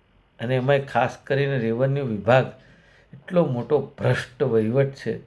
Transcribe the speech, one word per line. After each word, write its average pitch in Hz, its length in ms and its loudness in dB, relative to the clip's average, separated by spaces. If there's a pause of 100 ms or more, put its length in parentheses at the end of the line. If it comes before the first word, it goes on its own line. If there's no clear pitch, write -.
(400)
અને 123 160 -2
એમાંય 135 240 2
ખાસ 123 460 -2
કરીને 139 340 0
રેવન્યુ 131 460 0
વિભાગ 113 400 2 (680)
એટલો 175 320 0
મોટો 120 540 -2
ભ્રષ્ટ - 440 0
વહીવટ 123 520 2
છે. - 180 -6 (140)